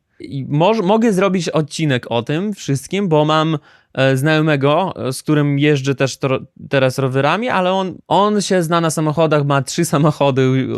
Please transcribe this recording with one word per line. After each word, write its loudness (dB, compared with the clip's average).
I -10
moż-, 2
mogę 2
zrobić 0
odcinek -2
o 0
tym -4
wszystkim, -4
bo 4
mam, 0
e, 2
znajomego, 2
e, -6
z -12
którym 0
jeżdżę 2
też -2
tro-, -2
teraz 0
rowerami, 0
ale 0
on, -4
on 2
się 0
zna 0
na 0
samochodach, 0
ma 0
trzy -4
samochody, 2